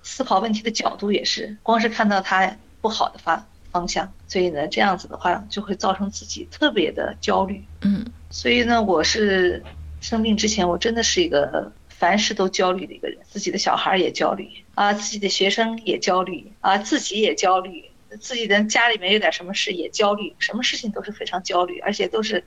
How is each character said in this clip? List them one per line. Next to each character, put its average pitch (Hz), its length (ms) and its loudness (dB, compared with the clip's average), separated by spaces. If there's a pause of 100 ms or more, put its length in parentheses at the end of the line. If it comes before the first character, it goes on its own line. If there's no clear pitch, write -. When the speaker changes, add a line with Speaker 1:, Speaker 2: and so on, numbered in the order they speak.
Speaker 1:
思 - 220 -6
考 196 140 4
问 220 120 2
题 214 120 0
的 233 80 -4
角 - 260 -2
度 202 160 -2
也 185 100 2
是， 214 400 -4
光 226 160 4
是 220 80 4
看 220 220 2
到 202 100 4
它 190 380 2 (240)
不 220 80 0
好 - 220 0
的 - 80 -16
发-， - 260 -2 (260)
方 175 160 -2
向， 185 240 -4 (160)
所 190 140 0
以 180 80 2
呢， 151 200 -2
这 - 120 -2
样 202 160 4
子 - 100 -10
的 - 120 -12
话 185 320 0
就 208 100 -6
会 208 140 -4
造 190 180 0
成 196 180 -4
自 - 140 -10
己 - 260 -12
特 233 220 2
别 170 180 2
的 - 300 -4
焦 190 240 2
虑。 190 180 -6 (200)
Speaker 2:
嗯。 202 200 2 (280)
Speaker 1:
所 - 200 0
以 240 120 4
呢， 233 200 4
我 170 220 4
是 190 580 2 (380)
生 226 220 -2
病 220 120 2
之 214 140 2
前， 196 180 2
我 170 120 0
真 226 160 0
的 233 80 0
是 185 200 2
一 160 60 0
个 - 420 0 (180)
凡 185 300 2
事 214 140 0
都 196 160 0
焦 185 240 2
虑 180 140 -6
的 - 80 -14
一 - 40 -16
个 - 100 -8
人， - 100 -10 (100)
自 208 100 -12
己 185 120 -4
的 190 80 -4
小 - 180 0
孩 - 220 2
也 175 120 2
焦 - 220 0
虑， - 160 -8 (260)
啊， 202 200 2
自 - 160 -4
己 214 80 -6
的 202 100 -2
学 190 220 2
生 226 340 0
也 185 140 0
焦 185 240 2
虑， 180 280 -10 (100)
啊， 190 180 4
自 269 200 -2
己 208 220 -4
也 190 140 2
焦 185 260 4
虑， 185 240 -10 (340)
自 - 160 -10
己 233 120 -4
的 202 180 4
家 233 240 4
里 226 80 2
面 185 160 0
有 214 60 6
点 175 120 2
什 - 140 -4
么 180 80 -8
事 208 200 -2
也 175 180 -6
焦 208 240 2
虑， 208 240 -6
什 - 180 -2
么 247 60 -4
事 - 160 -2
情 220 120 -6
都 202 120 -6
是 208 100 -12
非 - 140 -12
常 180 160 -4
焦 180 240 2
虑， 180 140 -8
而 202 120 -2
且 196 160 0
都 220 140 0
是 214 240 -2